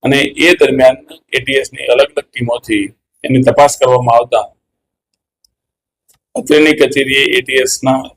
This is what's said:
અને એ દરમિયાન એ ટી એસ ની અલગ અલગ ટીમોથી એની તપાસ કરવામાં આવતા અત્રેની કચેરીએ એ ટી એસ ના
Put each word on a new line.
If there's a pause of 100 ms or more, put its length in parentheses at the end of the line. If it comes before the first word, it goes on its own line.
અને
એ
દરમિયાન (360)
એ
ટી
એસ
ની
અલગ
અલગ
ટીમોથી (400)
એની
તપાસ
કરવામાં
આવતા (1900)
અત્રેની
કચેરીએ
એ
ટી
એસ
ના (140)